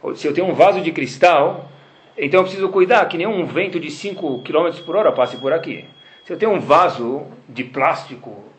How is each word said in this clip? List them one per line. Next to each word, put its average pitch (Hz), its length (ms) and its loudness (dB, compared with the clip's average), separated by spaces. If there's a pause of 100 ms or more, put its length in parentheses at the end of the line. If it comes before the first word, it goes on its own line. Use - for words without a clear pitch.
(140)
Se - 140 -4
eu 139 40 -2
tenho 175 140 0
um 165 80 0
vaso 185 260 4
de 165 120 -4
cristal, 160 760 2 (480)
então 147 220 2
eu 139 60 4
preciso 190 240 -4
cuidar 190 380 4
que 170 120 -6
nenhum 185 260 -2
vento 175 360 -4
de 151 100 -10
cinco 156 520 -6
quilômetros 160 380 0
por 165 140 -10
hora 202 160 4
passe 123 260 -2
por 135 160 -2
aqui. 151 320 -6 (400)
Se - 80 -10
eu 165 60 -8
tenho 214 140 2
um 175 80 0
vaso 135 680 2 (220)
de 123 160 -10
plástico 127 800 -6 (140)